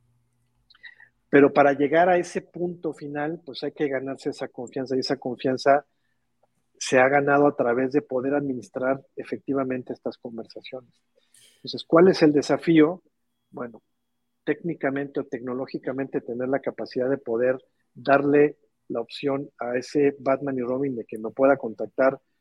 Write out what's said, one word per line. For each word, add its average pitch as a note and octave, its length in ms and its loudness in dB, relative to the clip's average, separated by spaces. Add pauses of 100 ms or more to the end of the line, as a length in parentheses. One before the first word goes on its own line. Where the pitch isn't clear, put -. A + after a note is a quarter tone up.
(1300)
pero C#3 240 6
para C#3+ 200 4
llegar D3 360 2
a F3+ 80 4
ese F3 240 -4
punto E3+ 520 -8
final, D3 520 -8
pues B2 180 -12
hay C#3+ 100 -6
que D3+ 140 -2
ganarse C3+ 440 -6
esa C3 160 -10
confianza, B2+ 480 -8
y B2+ 60 0
esa C3+ 160 -2
confianza C3 680 0 (920)
se - 220 2
ha B2+ 80 8
ganado C#3+ 400 4
a C#3+ 80 0
través B2+ 380 0
de D3 80 2
poder C3 320 -4
administrar C3+ 680 -4 (140)
efectivamente C3 800 -6
estas - 240 -10
conversaciones. A2+ 720 -16 (640)
Entonces, - 300 -14
¿cuál E3+ 240 6
es F3 140 0
el D3+ 100 6
desafío? D3+ 680 2 (500)
Bueno, A#2+ 300 -12 (600)
técnicamente C#3+ 800 -4
o - 20 -14
tecnológicamente C3 960 -8
tener B2+ 300 -6
la C3+ 100 0
capacidad B2 500 -6
de C3+ 80 0
poder B2+ 400 -2 (360)
darle C#3+ 640 2 (320)
la B2 100 -6
opción C#3 500 -6 (100)
a A#2+ 180 -4
ese C#3 420 0
Batman C3+ 380 -2
y B2+ 40 -2
Robin B2+ 360 -4
de A2 80 -10
que A#2 120 -12
me A2 120 -8
pueda C3+ 260 4
contactar C3 640 -2 (220)